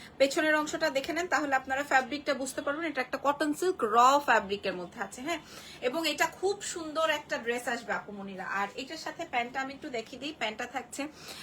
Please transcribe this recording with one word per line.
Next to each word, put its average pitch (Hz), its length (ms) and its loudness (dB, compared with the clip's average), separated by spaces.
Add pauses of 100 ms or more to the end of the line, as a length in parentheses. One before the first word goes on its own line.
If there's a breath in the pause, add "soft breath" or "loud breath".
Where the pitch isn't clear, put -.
(180 loud breath)
পেছনের 311 380 6
অংশটা 311 340 0
দেখে 269 240 0
নেন, 339 140 -2
তাহলে 285 280 2
আপনারা 262 280 0
ফ্যাব্রিকটা 285 500 2
বুঝতে 262 280 -4
পারবেন। 302 300 -2
এটা 262 100 0
একটা 254 220 -4
কটন 285 300 2
সিল্ক 370 300 0
র 240 360 8
ফ্যাব্রিকের 202 540 2
মধ্যে 180 300 -8
আছে। 220 180 -10
হ্যাঁ, 320 180 -4 (420 loud breath)
এবং 320 280 0
এটা 294 160 2
খুব 392 360 -2
সুন্দর 320 480 -2
একটা 302 280 -2
ড্রেস 240 300 -4
আসবে 233 260 -4
আপু 180 180 -6
মনিরা। 196 340 -10
আর 202 300 -2
এটার 269 220 -8
সাথে 320 280 -8
প্যান্টটা 254 360 -2
আমি 269 120 -6
একটু 285 160 -12
দেখিয়ে 233 320 -6
দিই, 302 120 -6
প্যান্টটা 220 320 -6
থাকছে, 254 420 -8 (360 loud breath)